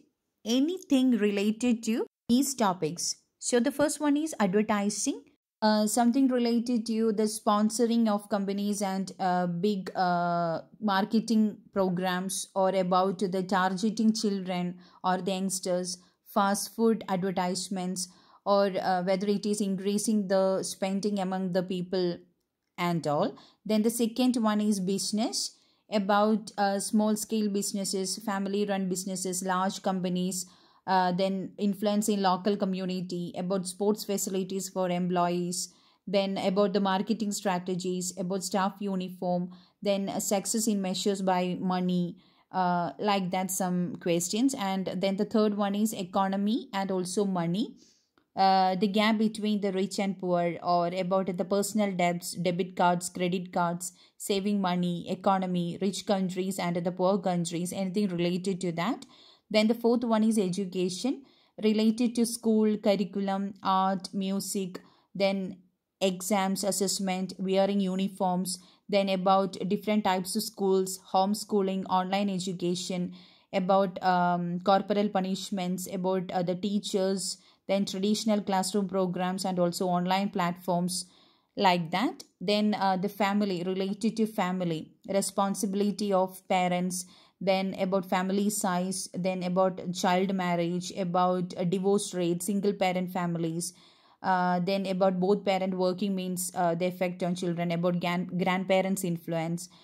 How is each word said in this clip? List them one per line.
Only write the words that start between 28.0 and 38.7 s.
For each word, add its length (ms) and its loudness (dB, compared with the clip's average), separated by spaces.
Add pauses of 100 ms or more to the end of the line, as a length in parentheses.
family 460 -2
run 220 -2
businesses, 560 -4
large 400 0
companies, 640 -2 (420)
uh, 240 4
then 460 -2
influence 500 0
in 140 2
local 340 2
community, 800 -4
about 300 -2
sports 380 -2
facilities 640 -4
for 200 -2
employees, 800 0 (400)
then 300 0
about 340 2
the 80 2
marketing 540 0
strategies, 840 -2
about 260 -4
staff 360 0